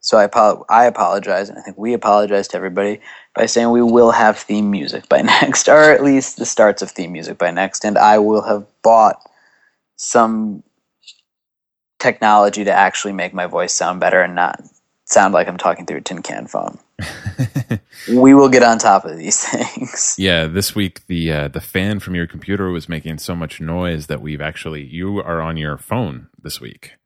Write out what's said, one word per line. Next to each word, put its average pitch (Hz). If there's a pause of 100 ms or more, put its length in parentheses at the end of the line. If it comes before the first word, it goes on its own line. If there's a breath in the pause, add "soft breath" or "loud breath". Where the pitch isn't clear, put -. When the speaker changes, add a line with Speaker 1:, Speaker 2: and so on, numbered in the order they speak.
Speaker 1:
So -
I 104
apo-, 101
I 117
apologize, 98
and -
I -
think -
we 117
apologize 104
to -
everybody 98 (340 loud breath)
by 113
saying 117
we 120
will 117
have 110
theme 104
music 82
by -
<laughs> -
next, -
or 151
at 135
least 135
the 113
starts 104
of -
theme 90
music 85
by 87
next, 95
and 107
I 107
will 107
have 104 (160)
bought 110 (760 soft breath)
some 110 (1400)
technology 107
to 98
actually 95
make 90
my 90
voice 87
sound 90
better 90
and 90
not 87 (420)
sound 98
like 87
I'm 90
talking 90
through 80
a -
tin -
can -
phone. - (200)
Speaker 2:
<laughs> - (300 loud breath)
Speaker 1:
We 127
will 139
get 123
on 117
top 101
of 82
these 85
<laughs> -
things. -
Speaker 2:
Yeah, 87
this 87
week 98
the, 82
uh, 73
the 78
fan 98
from 90
your 87
computer 95
was 85
making 80
so 87
much 80
noise 82
that 73
we've 76
actually, 78
you 90
are 85
on 80
your 76
phone 101 (140)
this -
week. - (120)